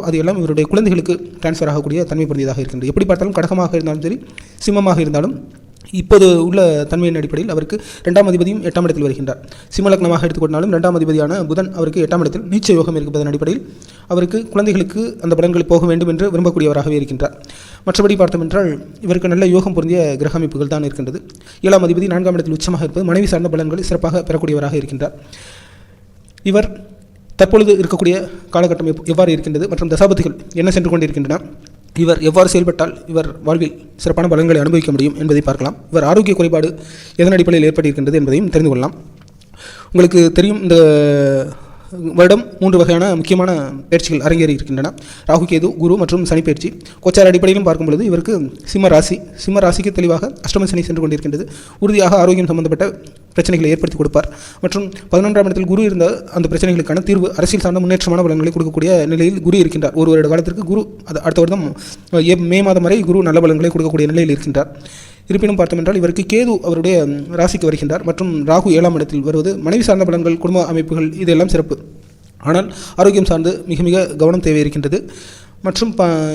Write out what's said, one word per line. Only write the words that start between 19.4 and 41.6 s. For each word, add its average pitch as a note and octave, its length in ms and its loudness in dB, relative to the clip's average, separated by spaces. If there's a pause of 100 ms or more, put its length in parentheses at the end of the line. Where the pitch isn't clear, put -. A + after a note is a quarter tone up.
யோகம் F#3 220 0
பொருந்திய E3 220 0 (220)
கிரக D#3 180 -2
அமைப்புகள் C#3+ 340 -4
தான் D3+ 140 -4
இருக்கின்றது. C3+ 340 -8 (460)
ஏழாம் F#3+ 200 4
அதிபதி F3+ 260 0
நான்காம் F3+ 240 0
இடத்தில் D#3+ 200 -2
உச்சமாக E3 300 -4
இருப்பது F3+ 240 -4
மனைவி F#3+ 220 2
சார்ந்த E3+ 220 0
பலன்களை D#3+ 340 -4
சிறப்பாக E3+ 400 -2
பெறக்கூடியவராக D3+ 520 -2
இருக்கின்றார். C#3 320 -8 (1400)
இவர் G#3 180 2 (720)
தற்பொழுது G#3 320 6 (100)
இருக்கக்கூடிய F3+ 340 0 (400)
காலகட்டம் E3+ 380 0
எப்-, - 200 -14
எவ்வாறு F3 220 4
இருக்கின்றது D3+ 360 -4
மற்றும் D#3+ 220 -4
தசாபதிகள் F#3+ 420 2 (260)
என்ன F#3 140 2
சென்று F3 160 0
கொண்டிருக்கின்றன, D3 480 -2 (640)
இவர் E3 240 2
எவ்வாறு F#3 240 4
செயல்பட்டால் E3+ 420 0 (180)
இவர் D#3+ 160 -2 (200)
வாழ்வில் E3 260 -2 (300)
சிறப்பான E3+ 280 0
பலன்களை D#3+ 300 4
அனுபவிக்க D#3+ 340 0
முடியும் C#3 260 0
என்பதை D3 260 0
பார்க்கலாம். C3 280 -4 (160)
இவர் D#3 200 2
ஆரோக்கிய G3 280 4
குறைபாடு E3 300 2 (520)
எதன் F#3 160 4
அடிப்படையில் E3+ 320 4
ஏற்பட்டிருக்கின்றது D3+ 520 0
என்பதையும் D3 320 0
தெரிந்து D#3+ 180 2
கொள்ளலாம். B2+ 240 -4 (960)
உங்களுக்கு F3+ 300 4 (160)
தெரியும், G3+ 280 2
இந்த E3+ 120 6 (1400)